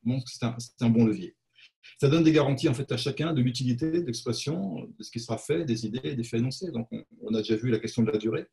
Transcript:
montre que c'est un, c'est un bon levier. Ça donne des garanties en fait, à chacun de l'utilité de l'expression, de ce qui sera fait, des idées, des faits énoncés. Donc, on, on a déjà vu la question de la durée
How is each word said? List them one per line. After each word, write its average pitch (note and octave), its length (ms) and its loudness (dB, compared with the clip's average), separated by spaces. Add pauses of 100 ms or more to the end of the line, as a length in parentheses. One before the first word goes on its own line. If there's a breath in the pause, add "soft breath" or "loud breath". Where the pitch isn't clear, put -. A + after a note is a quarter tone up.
montre B2+ 200 0
que - 80 -12
c'est - 140 -6
un, A#2+ 120 -4
c'est - 240 -10
un A#2 80 4
bon A2+ 160 8
levier. F#2+ 300 -2 (640 loud breath)
Ça C#3+ 80 4
donne E3 160 6
des D#3 80 8
garanties C#3+ 380 4
en B2+ 40 2
fait, C3+ 200 -4
à B2 40 -2
chacun D#3 360 -2
de C3 80 2
l'utilité B2+ 500 0
de E3+ 140 0
l'expression, D3 800 -4 (140)
de A2 60 -16
ce - 80 -14
qui A#2 80 -6
sera A2+ 180 -6
fait, D#3+ 280 -2
des A2+ 200 -2
idées, C3 300 -6
des A#2 80 -4
faits A#2 160 -2
énoncés. C3+ 320 -4
Donc, A#2 200 -6
on, A2+ 120 -12 (200)
on A2 100 -4
a A2 60 2
déjà G#2+ 180 0
vu B2 120 -2
la A2 100 2
question A2+ 240 0
de G#2+ 80 2
la G#2+ 60 0
durée A2 340 -2